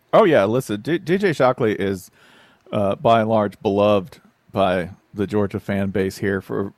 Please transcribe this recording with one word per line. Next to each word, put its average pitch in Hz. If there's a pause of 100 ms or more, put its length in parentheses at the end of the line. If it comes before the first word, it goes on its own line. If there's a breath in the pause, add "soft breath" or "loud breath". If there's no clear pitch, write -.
(120)
Oh, 202
yeah, 135
listen, 107
D-, 143
D 165
J 196
Shockley 127
is, 95 (640 soft breath)
uh, 101
by 113
and 110
large, 107
beloved 101 (320)
by 92 (240)
the 101
Georgia 101
fan 98
base 95
here 98
for, 104